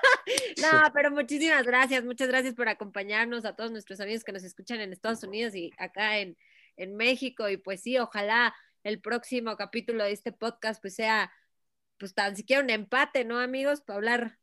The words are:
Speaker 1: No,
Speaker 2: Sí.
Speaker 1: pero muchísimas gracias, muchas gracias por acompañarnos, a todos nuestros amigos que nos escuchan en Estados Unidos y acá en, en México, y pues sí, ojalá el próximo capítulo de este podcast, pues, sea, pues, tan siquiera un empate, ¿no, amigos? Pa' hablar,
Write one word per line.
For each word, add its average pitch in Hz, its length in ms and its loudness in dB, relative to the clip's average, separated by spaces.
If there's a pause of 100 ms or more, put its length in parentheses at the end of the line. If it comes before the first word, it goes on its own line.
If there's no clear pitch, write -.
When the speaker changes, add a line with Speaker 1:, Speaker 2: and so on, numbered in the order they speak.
(640)
Speaker 1:
No, 311 60 6
Speaker 2:
Sí. 311 260 8
Speaker 1:
pero 285 160 4
muchísimas 285 540 2
gracias, 247 400 4
muchas 247 240 -2
gracias 254 260 0
por 233 140 -2
acompañarnos, 214 760 -2
a 202 120 -8
todos 226 160 -8
nuestros 196 280 -12
amigos 214 220 -6
que - 100 -12
nos 185 120 -10
escuchan 196 360 -10
en 196 120 -8
Estados 220 320 -6
Unidos 208 320 -4
y 170 220 -8
acá 208 400 -2
en, 185 180 -6 (400)
en 190 180 -10
México, 240 540 0
y 196 80 -2
pues 190 260 -8
sí, 254 160 0
ojalá 220 560 0 (300)
el 208 160 -6
próximo 233 560 -4
capítulo 226 480 -4
de 202 80 0
este 208 180 -8
podcast, 226 500 -6
pues, 190 140 -12
sea, 220 380 0 (640)
pues, 196 160 -14
tan 202 220 0
siquiera 262 260 2
un 254 80 -2
empate, 247 540 0
¿no, 233 160 -4
amigos? 269 400 -2
Pa' 202 140 -12
hablar, 226 480 0